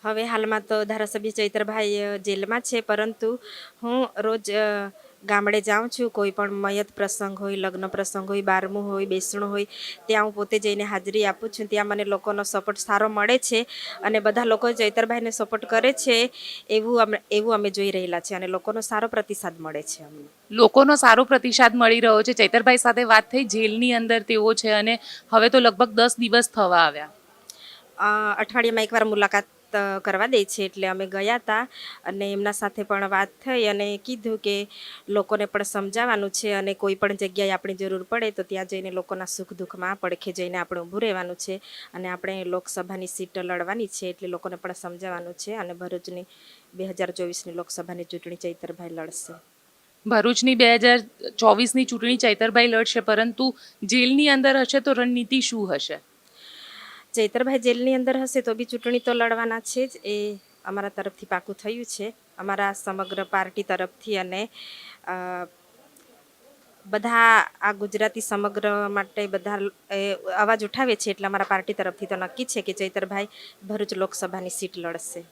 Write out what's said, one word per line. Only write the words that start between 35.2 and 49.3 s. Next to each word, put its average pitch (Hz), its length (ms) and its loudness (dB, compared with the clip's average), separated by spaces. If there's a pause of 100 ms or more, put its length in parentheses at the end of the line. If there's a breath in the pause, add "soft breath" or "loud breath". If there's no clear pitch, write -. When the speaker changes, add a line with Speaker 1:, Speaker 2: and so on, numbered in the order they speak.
Speaker 1:
પણ 202 180 -4
સમજાવવાનું 202 680 -2
છે 208 240 -4
અને 196 200 -2
કોઈ 196 220 0
પણ 202 200 0
જગ્યાએ 196 340 -2
આપણી 190 240 -4
જરૂર 190 300 -6
પડે 226 280 -2
તો 196 120 -8
ત્યાં 185 220 -6
જઈને 185 260 -8
લોકોના 185 340 -8
સુખ - 280 -10
દુઃખમાં 185 420 -8
પડખે 180 360 -6
જઈને 180 260 -6
આપણે 175 220 -6
ઊભું 180 220 -8
રહેવાનું 185 340 -4
છે 196 260 -10 (320 loud breath)
અને 185 140 -10
આપણે 185 360 -8
લોકસભાની 180 640 -6
સીટ - 300 -10
લડવાની 180 500 -4
છે, - 200 -10
એટલે 180 200 -10
લોકોને 180 280 -8
પણ 180 180 -10
સમજાવવાનું 175 600 -10
છે 208 200 -12
અને 180 200 -8
ભરૂચની 180 520 -10 (480 soft breath)
બે 185 120 -8
હજાર 180 260 -6
ચોવીસની 175 420 -8
લોકસભાની 175 500 -10
ચૂંટણી 170 320 -12
ચૈતરભાઈ 170 540 -12
લડશે. 160 440 -12 (760)